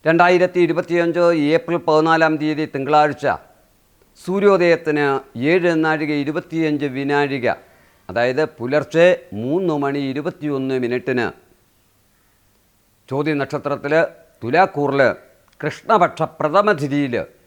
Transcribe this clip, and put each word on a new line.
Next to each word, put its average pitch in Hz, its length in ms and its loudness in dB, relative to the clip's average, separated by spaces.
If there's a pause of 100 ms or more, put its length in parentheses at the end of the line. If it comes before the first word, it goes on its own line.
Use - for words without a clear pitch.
രണ്ടായിരത്തി 175 520 4
ഇരുപത്തിയഞ്ച് 170 600 0
ഏപ്രിൽ 165 580 2
പതിനാലാം 160 600 2
തീയതി 151 280 -4 (100)
തിങ്കളാഴ്ച 147 520 0 (960)
സൂര്യോദയത്തിന് 175 800 2 (320)
ഏഴ് 165 480 0
നാഴിക 156 280 -2
ഇരുപത്തിയഞ്ച് 151 720 -4
വിനാഴിക, 139 640 -2 (600)
അതായത് 123 360 0
പുലർച്ചെ 160 880 0
മൂന്ന് 151 400 -2
മണി 143 260 -2
ഇരുപത്തിയൊന്ന് 135 800 -4
മിനിറ്റിന് 123 480 -2 (1800)
ചോതി 143 220 -2
നക്ഷത്രത്തിൽ 143 760 -2 (380)
തുലാക്കൂറിൽ 139 720 2 (500)
കൃഷ്ണപക്ഷ 175 580 0
പ്രഥമ 160 500 0
തിഥിയിൽ 139 540 -2 (220)